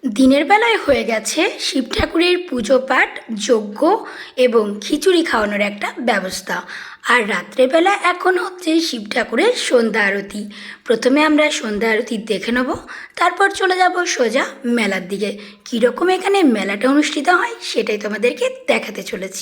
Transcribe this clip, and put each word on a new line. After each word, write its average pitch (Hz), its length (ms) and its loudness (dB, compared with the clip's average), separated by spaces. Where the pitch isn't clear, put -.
দিনের 262 480 4
বেলায় 440 340 4
হয়ে 240 260 2
গেছে 220 300 -2
শিব - 200 -2
ঠাকুরের 349 400 2
পুজো 254 280 2
পাঠ, 311 220 2
যজ্ঞ 208 340 0
এবং 226 180 4
খিচুড়ি 330 460 2
খাওয়ানোর 208 400 0
একটা 208 180 -6
ব্যবস্থা। 190 480 -4
আর 247 80 4
রাত্রেবেলা 330 580 2
এখন 370 220 0
হচ্ছে 370 260 -6
শিব 226 240 -8
ঠাকুরের 262 400 2
সন্ধ্যা 226 400 2
আরতি। 202 340 -4
প্রথমে 247 420 2
আমরা 302 180 4
সন্ধ্যা 214 320 -2
আরতি 233 240 -2
দেখে 196 260 -4
নেব, 254 120 0
তারপর 359 280 2
চলে 370 220 2
যাব 359 120 2
সোজা 247 300 0
মেলার 196 360 -2
দিকে। 202 180 -4
কীরকম 233 400 0
এখানে 392 220 0
মেলাটা 202 400 -2
অনুষ্ঠিত 294 340 0
হয় 466 160 -2
সেটাই 214 340 -2
তোমাদেরকে 214 420 -2
দেখাতে 220 400 -2
চলেছি। 190 320 -10